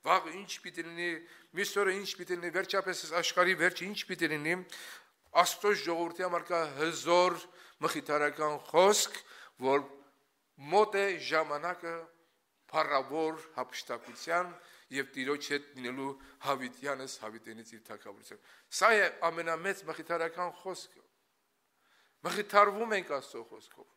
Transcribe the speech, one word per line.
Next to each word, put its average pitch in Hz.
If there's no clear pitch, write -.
վաղ 165
ինչ 190
պիտի 135
լինի, 170
մյուս 196
օրը 196
ինչ 196
պիտի 175
լինի, 175
վերջապես 185
այս 156
աշխարհի 180
վերջը 175
ինչ 202
պիտի 165
լինի, 156
Աստծո 180
ժողովրդի 170
համար 175
կա 170
հզոր 165
մխիթարական 151
խոսք, 190
որ 139
մոտ 202
է 196
ժամանակը 156
փառավոր 151
հափշտակության 127
և 135
Տիրոջ 143
հետ 143
լինելու 127
հավիտյանս 131
հավիտենից 110
իր 107
թագավորությամբ։ -
Սա 196
է 208
ամենամեծ 170
մխիթարական 165
խոսքը։ -
Մխիթարվում 202
ենք 165
Աստծո 127
խոսքով։ -